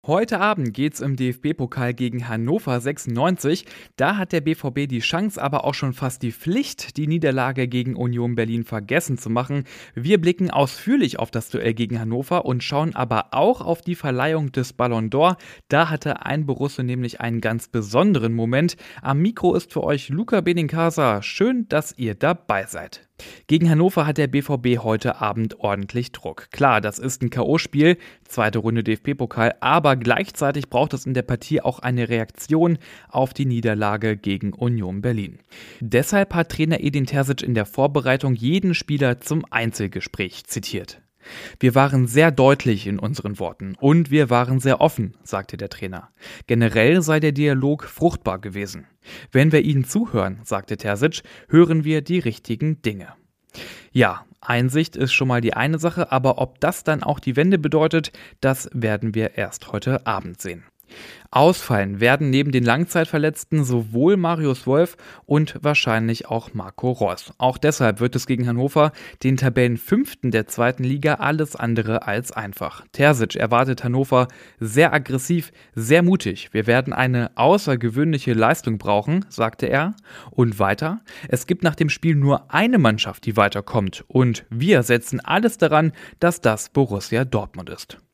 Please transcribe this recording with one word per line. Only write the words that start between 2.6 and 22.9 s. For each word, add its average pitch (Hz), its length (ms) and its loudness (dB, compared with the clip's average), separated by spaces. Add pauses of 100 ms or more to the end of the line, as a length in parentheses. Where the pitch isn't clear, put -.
sechsundneunzig. 143 840 -2 (280)
Da 170 220 0
hat 190 160 -4
der 165 80 0
B 160 160 -2
V 131 160 -6
B 143 160 -4
die 123 100 -4
Chance, 190 420 -4
aber 139 220 -2
auch 139 120 -2
schon 131 180 -4
fast 127 320 -6
die 113 80 -4
Pflicht, - 640 -4
die 151 100 -2
Niederlage 135 640 0
gegen 123 260 -2
Union 120 400 -2
Berlin 117 300 -2
vergessen 117 540 -4
zu 110 120 -8
machen. 135 320 -2 (320)
Wir 165 260 2
blicken 175 300 0
ausführlich 156 680 0
auf 113 100 -4
das 113 180 -6
Duell 117 260 -2
gegen 117 260 -4
Hannover 123 440 -2
und 127 200 -2
schauen 147 320 -2
aber 117 340 -2
auch 202 300 2
auf 170 220 -4
die 175 120 -4
Verleihung 143 560 -2
des 127 220 -4
Ballon 117 380 -2
d'Or. 165 260 2 (320)
Da 156 220 2
hatte 151 360 -6
ein 151 180 -4
Borusse 139 380 -4
nämlich 123 380 -6
einen 117 200 -4
ganz 113 280 -4
besonderen 117 680 2
Moment. 123 420 0 (260)
Am 139 180 0
Mikro 180 340 2
ist - 180 -4
für - 120 -4
euch 143 240 -2
Luca 196 320 -2
Benincasa. 165 840 0
Schön, 240 460 -2
dass - 280 -4
ihr 113 200 -4
dabei 110 500 -2
seid. - 400 -16 (420)